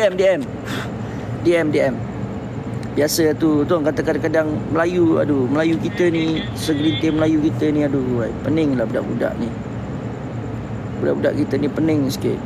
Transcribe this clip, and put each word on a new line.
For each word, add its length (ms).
M, 160
D 80
M. 160
D 80
M, 160
D 80
M. 160
Biasa 400
tu, 320
tu 80
orang 160
kata 100
kadang-kadang 460
Melayu, 480
aduh, 320
Melayu 240
kita 320
ni, 320
segelintir 560
Melayu 320
kita 240
ni, 160
aduh, 400
ai, 160
pening 320
lah 160
budak-budak 480
ni. 160
Budak-budak 400
kita 160
ni 80
pening 400
sikit. 380